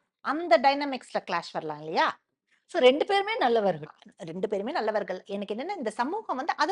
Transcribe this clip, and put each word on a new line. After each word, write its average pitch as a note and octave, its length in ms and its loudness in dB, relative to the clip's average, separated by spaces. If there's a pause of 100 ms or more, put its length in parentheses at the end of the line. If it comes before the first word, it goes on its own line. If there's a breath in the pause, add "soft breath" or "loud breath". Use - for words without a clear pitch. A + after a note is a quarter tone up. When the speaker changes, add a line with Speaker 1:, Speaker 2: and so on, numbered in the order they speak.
(260)
Speaker 1:
அந்த E4 340 0
டைனமிக்ஸ்ல C4+ 640 0
கிளாஷ் E3+ 300 -6
வரலாம் D#3 260 -6
இல்லையா? F3 280 0 (640)
Speaker 2:
so F4+ 80 -2
ரெண்டு C4+ 260 8
பேருமே G4+ 320 2
நல்லவர்கள். G#3 560 2 (320)
Speaker 1:
ரெண்டு F3+ 220 -4
பேருமே G#3 240 -4
நல்லவர்கள். G#3 540 -2
எனக்கு G3+ 280 -6
என்னன்னா, D4+ 220 -6
இந்த A#3+ 160 -4
சமூகம் D#4+ 460 -4
வந்து C#4 200 -4
அத D4+ 140 0